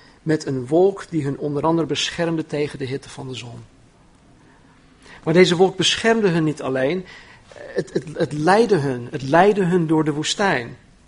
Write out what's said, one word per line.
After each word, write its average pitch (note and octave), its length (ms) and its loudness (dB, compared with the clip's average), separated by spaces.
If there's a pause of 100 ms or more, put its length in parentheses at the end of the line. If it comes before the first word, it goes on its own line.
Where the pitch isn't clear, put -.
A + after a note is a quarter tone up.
(260)
met D#3 200 0
een C3 220 -4
wolk F#3 420 2
die D#3 140 -2
hun C#3 140 -4
onder D3 260 -4
andere D#3+ 240 2
beschermde D#3+ 580 -4
tegen D3 340 -6
de C#3 60 -8
hitte C3 240 -8
van C3 180 -14
de B2+ 60 -10
zon. A#2 300 -16 (1600)
Maar D#3+ 100 0
deze F3 220 6
wolk F3+ 200 4
beschermde A3+ 520 2
hun E3 160 2
niet D3+ 180 -2
alleen, C3+ 440 -2 (480)
het, - 400 -8
het, - 200 -4
het D3+ 200 -4
leidde G3 420 4
hun, B2 360 -2
het C#3+ 100 -8
leidde F#3 420 4
hun E3+ 240 2
door D#3 160 2
de D3+ 80 -2
woestijn. D3 680 -2 (300)